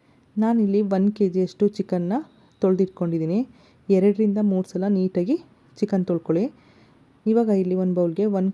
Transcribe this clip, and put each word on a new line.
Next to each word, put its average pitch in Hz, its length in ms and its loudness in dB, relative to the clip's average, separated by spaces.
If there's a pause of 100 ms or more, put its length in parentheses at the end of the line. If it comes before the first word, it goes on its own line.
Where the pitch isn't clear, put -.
(360)
ನಾನಿಲ್ಲಿ 214 440 2 (160)
ಒನ್ 196 200 2
ಕೆ 202 180 2
ಜಿಯಷ್ಟು 185 320 0 (120)
ಚಿಕನ್ನ 180 340 -4 (500)
ತೊಳ್ದಿಟ್ಕೊಂಡಿದ್ದೀನಿ. 180 760 -2 (480)
ಎರಡರಿಂದ 202 500 2 (140)
ಮೂರು 185 200 0
ಸಲ 190 160 -4 (100)
ನೀಟಾಗಿ 185 380 -2 (440)
ಚಿಕನ್ 190 300 0
ತೊಳ್ಕೊಳ್ಳಿ. 170 360 0 (800)
ಇವಾಗ 220 240 2 (120)
ಇಲ್ಲಿ 185 200 -2
ಒಂದು 185 160 0
ಬೌಲ್‌ಗೆ 175 260 0 (140)
ಒಂದು 190 160 0